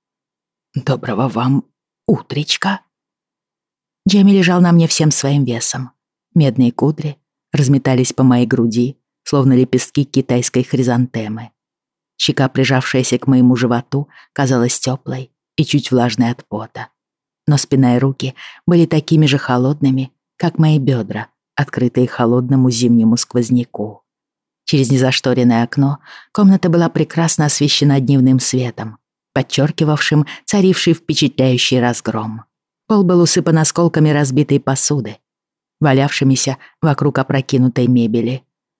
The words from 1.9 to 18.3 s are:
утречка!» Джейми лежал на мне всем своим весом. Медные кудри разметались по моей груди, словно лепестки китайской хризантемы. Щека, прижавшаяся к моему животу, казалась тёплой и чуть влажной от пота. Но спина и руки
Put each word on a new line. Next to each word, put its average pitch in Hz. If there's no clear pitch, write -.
утречка!» -
Джейми 196
лежал 180
на 175
мне 165
всем 151
своим 139
весом. 123
Медные 127
кудри 151
разметались 131
по 131
моей 123
груди, 120
словно 135
лепестки 127
китайской 123
хризантемы. 120
Щека, 135
прижавшаяся 127
к -
моему 127
животу, 123
казалась 127
тёплой 131
и 151
чуть -
влажной 120
от -
пота. -
Но 147
спина 131
и -
руки 131